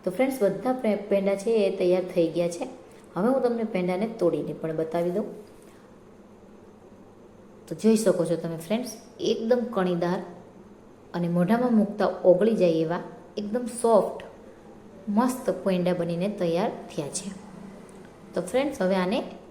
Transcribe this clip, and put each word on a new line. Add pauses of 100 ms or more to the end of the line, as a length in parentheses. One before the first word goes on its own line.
તો
ફ્રેન્ડ્સ,
બધા
પે-,
પેંડા
છે
એ
તૈયાર (120)
થઈ
ગયા
છે. (480)
હવે
હું
તમને
પેંડાને
તોડીને
પણ
બતાવી
દઉં. (2500)
તો
જોઈ
શકો
છો
તમે
ફ્રેન્ડ્સ, (240)
એકદમ
કણીદાર (920)
અને
મોઢામાં
મૂકતા (180)
ઓગળી
જાય
એવા (360)
એકદમ
સોફ્ટ, (840)
મસ્ત
પેંડા
બનીને
તૈયાર (260)
થયા
છે. (1040)
તો
ફ્રેન્ડ્સ,
હવે
આને (280)